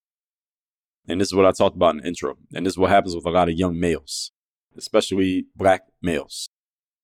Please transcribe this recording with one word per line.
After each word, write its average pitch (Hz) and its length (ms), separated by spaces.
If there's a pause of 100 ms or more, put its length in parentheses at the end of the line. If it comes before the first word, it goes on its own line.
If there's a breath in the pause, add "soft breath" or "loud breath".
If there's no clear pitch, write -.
(1080)
And 87 120
this 98 100
is - 40
what 95 120
I 92 60
talked 92 240
about 87 200
in 76 60
the 73 60
intro, 76 300 (160)
and 80 120
this 92 80
is 82 40
what 92 120
happens 92 260
with 80 100
a 87 40
lot 87 200
of 82 60
young 85 240
males, - 520 (460)
especially 95 760
black 95 280 (180)
males. - 480 (540)